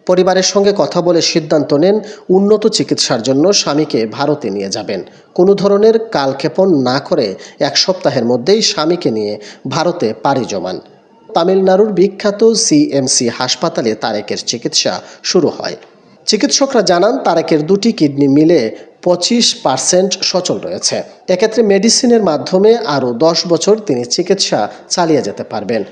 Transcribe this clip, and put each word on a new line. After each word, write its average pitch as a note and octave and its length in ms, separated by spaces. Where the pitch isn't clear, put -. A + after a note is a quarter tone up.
পরিবারের F#3 460
সঙ্গে G3+ 260
কথা D#3+ 240
বলে E3 200
সিদ্ধান্ত D3+ 520
নেন, F3+ 220
উন্নত G3+ 380
চিকিৎসার C#3+ 560
জন্য C3+ 300
স্বামীকে D3+ 540
ভারতে C#3 420
নিয়ে G2 200
যাবেন। G#2 300
কোনো F#3 180
ধরনের G3+ 420
কালক্ষেপণ D3+ 560
না B2 160
করে C3+ 280
এক D3 180
সপ্তাহের C3+ 480
মধ্যেই C3 360
স্বামীকে D#3+ 500
নিয়ে G#2 220
ভারতে D#3+ 400
পাড়ি C3+ 240
জমান। F#2 320
তামিলনাড়ুর F#3+ 640
বিখ্যাত G3+ 480
সিএমসি C#3 760
হাসপাতালে B2+ 640
তারেকের G#2+ 500
চিকিৎসা - 480
শুরু D3 260
হয়। - 260
চিকিৎসকরা C4 540
জানান, F#3 320
তারেকের E3 420
দুটি G3+ 260
কিডনি C#3+ 360
মিলে D#3 320
পঁচিশ F3+ 440
পার্সেন্ট F3+ 500
সচল E3+ 360
রয়েছে। G2 380
এক্ষেত্রে G#3 360
মেডিসিনের G#3+ 600
মাধ্যমে F#3 480
আরও C3 260
দশ D#3+ 240
বছর F3 280
তিনি B2 200
চিকিৎসা E3+ 540
চালিয়ে D#3 380
যেতে G2 160
পারবেন, A2 380